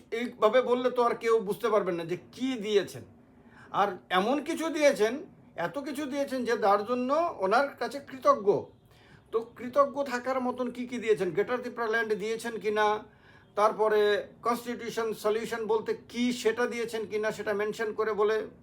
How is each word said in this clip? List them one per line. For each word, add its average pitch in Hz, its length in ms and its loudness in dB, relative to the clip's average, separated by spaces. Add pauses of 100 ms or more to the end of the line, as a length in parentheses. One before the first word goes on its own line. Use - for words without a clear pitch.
(100)
এইভাবে 233 520 2
বললে 247 280 2
তো 247 120 2
আর 233 120 2
কেউ 226 260 2
বুঝতে 196 280 -2
পারবেন 190 260 2
না 170 100 -4
যে 165 120 -4 (160)
কি 262 220 -4
দিয়েছেন। 196 480 0 (680)
আর 196 180 2 (220)
এমন 226 340 2
কিছু 320 240 -4
দিয়েছেন, 262 500 2 (380)
এত 170 220 -4
কিছু 285 280 -6
দিয়েছেন 262 380 -4
যে 226 120 0
তার 202 300 4
জন্য 254 520 0
ওনার 226 300 2
কাছে 277 320 -8
কৃতজ্ঞ। 220 600 2 (720)
তো 226 80 0 (160)
কৃতজ্ঞ 269 480 2
থাকার 254 360 -2
মতন 247 300 -2
কি 240 160 -8
কি 247 120 -8
দিয়েছেন? 202 320 2
গ্রেটার 208 280 0
ত্রিপুরা 240 280 -6
ল্যান্ড 220 280 0
দিয়েছেন 226 440 -4
কি 196 120 -2
না, 214 280 2 (560)
তারপরে 208 720 4 (160)
কনস্টিটিউশন 226 680 -4
সলিউশন 220 540 -2
বলতে 220 320 0 (100)
কি 240 240 0
সেটা 233 340 0
দিয়েছেন 226 400 -4
কি 208 120 -4
না 214 140 0
সেটা 208 200 -4
মেনশন 214 400 -2
করে 214 200 -2
বলে 208 340 2 (160)